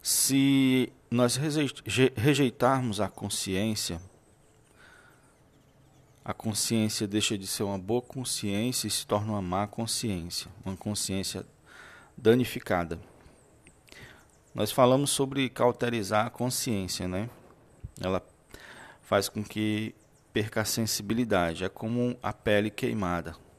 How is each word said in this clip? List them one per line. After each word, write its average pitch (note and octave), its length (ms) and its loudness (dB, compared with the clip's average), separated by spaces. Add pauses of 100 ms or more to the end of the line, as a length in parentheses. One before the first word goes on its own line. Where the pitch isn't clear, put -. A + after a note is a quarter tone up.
se C3+ 920 4 (180)
nós A#2+ 240 4
rejeit-, D3 500 -2
je-, A#2+ 320 4
rejeitarmos B2+ 840 2
a G2 80 0
consciência, G2 920 -4 (2250)
a G#2+ 80 -6
consciência A2 760 0
deixa G#2 280 0
de F#2+ 100 -8
ser - 180 -2
uma G2 140 -2
boa G#2+ 220 0
consciência A#2 840 -4
e G#2 40 -2
se - 140 -2
torna G#2 280 0
uma G2+ 100 -2
má F#2 240 0
consciência, G#2 840 -6 (160)
uma F#2+ 120 -6
consciência G2 680 -4 (720)
danificada. G#2+ 840 2 (1600)
Nós G#2 160 -2
falamos C3 400 4
sobre C3+ 400 0
cauterizar A#2 760 0
a A2+ 40 -6
consciência, G2+ 800 -4
né? G2 200 -4 (720)
Ela F#2 240 -2 (760)
faz G2 260 2
com G#2+ 140 -6
que G#2+ 500 -2 (400)
perca A2 280 0
a A2 40 0
sensibilidade. G#2 1000 0
É F2+ 40 -2
como A#2+ 540 -4
a G#2+ 100 -4
pele G#2 380 2
queimada. F2 680 -2 (220)